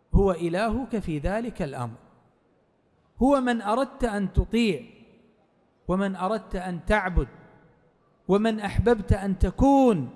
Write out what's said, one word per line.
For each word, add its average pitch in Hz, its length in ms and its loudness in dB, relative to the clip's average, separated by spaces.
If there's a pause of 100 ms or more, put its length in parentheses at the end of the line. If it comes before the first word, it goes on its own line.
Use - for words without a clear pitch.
(140)
هو 196 180 6
إلهك 208 680 -2
في 160 200 -4
ذلك 196 420 -6
الأمر، 127 360 -8 (1200)
هو 269 200 4
من 240 200 0
أردت 247 420 -2
أن 202 300 -2
تطيع 220 480 0 (1080)
ومن 190 280 -2
أردت 196 400 -6
أن 180 300 -8
تعبد 185 420 0 (1000)
ومن 214 320 2
أحببت 208 540 0
أن 196 260 -2
تكون 240 760 4